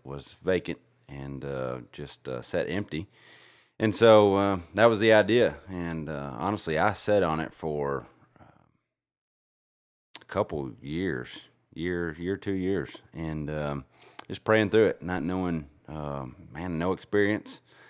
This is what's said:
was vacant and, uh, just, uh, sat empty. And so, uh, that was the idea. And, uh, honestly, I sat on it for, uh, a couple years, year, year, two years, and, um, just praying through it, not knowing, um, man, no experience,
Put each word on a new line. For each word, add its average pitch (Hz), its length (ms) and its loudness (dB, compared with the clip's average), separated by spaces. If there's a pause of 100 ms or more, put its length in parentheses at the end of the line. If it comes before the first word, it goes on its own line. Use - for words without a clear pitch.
was 69 400 -14
vacant 87 360 -2 (280)
and, 69 380 -12
uh, 64 340 -6 (120)
just, - 360 -16
uh, 62 140 -8
sat - 280 -4
empty. 87 380 -6 (720)
And 107 160 2
so, 107 400 8
uh, 98 240 2 (160)
that 107 120 8
was 110 120 4
the 110 140 6
idea. 104 420 4 (140)
And, 82 400 -8
uh, 71 280 -8
honestly, 82 400 -2
I 98 160 4
sat 101 300 2
on 80 160 0
it - 140 -6
for, 71 520 -4 (340)
uh, - 40 -20 (1800)
a - 40 -20
couple 76 560 -4
years, 73 640 -6 (260)
year, 87 460 -4
year, 90 160 -4
two 98 160 -6
years, 92 460 -4 (160)
and, 78 360 -6
um, 73 360 -6 (420)
just - 160 -12
praying 110 280 4
through 107 160 6
it, - 140 -2
not 87 220 -4
knowing, 87 460 -4 (180)
um, 71 480 -10 (160)
man, 82 260 -8
no 87 140 0
experience, 101 720 -2 (280)